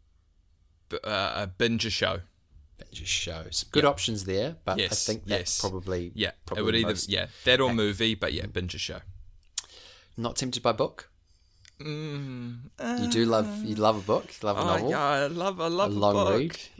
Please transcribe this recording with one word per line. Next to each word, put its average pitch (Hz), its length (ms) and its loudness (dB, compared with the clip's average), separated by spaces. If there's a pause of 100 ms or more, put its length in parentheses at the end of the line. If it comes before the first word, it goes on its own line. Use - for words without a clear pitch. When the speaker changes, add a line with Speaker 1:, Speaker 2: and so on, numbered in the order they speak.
(880)
Speaker 1:
b-, - 160 -6
uh, 98 280 0 (120)
a 95 40 -4
binge 113 380 0
a 110 40 -2
show. 95 320 0 (560)
Speaker 2:
Binge - 240 -16
a - 40 -12
show. 82 440 -4
Some - 220 -4
good 147 120 4
Speaker 1:
Yep. 143 80 6
Speaker 2:
options 107 340 -2
there, 107 380 -2
but 95 140 -2
I 104 60 2
Speaker 1:
Yes, - 220 0
Speaker 2:
think 110 200 -2
that's 101 140 -2 (180)
Speaker 1:
yes. - 40 -2
Speaker 2:
probably, 92 520 -4
Speaker 1:
Yeah, 98 180 0 (140)
Speaker 2:
probably 107 160 -4
Speaker 1:
it 107 40 -2
would 110 100 2
either, 110 140 2
Speaker 2:
most 95 200 -2
Speaker 1:
yeah, 92 160 0 (200)
that 127 140 8
or 131 100 4
Speaker 2:
ac- 120 60 2
Speaker 1:
movie, 110 400 2
but 80 160 0
yeah, 82 140 -2
binge 90 300 -4
a - 20 -10
show. - 220 -8 (1160)
Speaker 2:
Not 120 180 -4
tempted 123 280 -4
by 117 100 4
book? - 360 -2 (680)
Speaker 1:
Mm, 143 920 -8 (320)
Speaker 2:
You 240 80 0
do 117 160 4
love, 110 400 2
you 107 100 -2
Speaker 1:
uh, 107 40 -2
Speaker 2:
love 107 180 6
a 98 40 -4
book? 104 260 2 (140)
You 107 60 -4
love 101 100 2
a 123 40 2
Speaker 1:
oh, 170 60 0
Speaker 2:
novel? 123 240 2
Speaker 1:
yeah, 143 120 2
I 143 240 2
love, 175 320 -4
I 160 80 0
love 190 240 2
Speaker 2:
A 208 40 -2
Speaker 1:
a 196 40 0
Speaker 2:
long 202 140 6
Speaker 1:
book. 196 240 4
Speaker 2:
read? 160 200 -2 (220)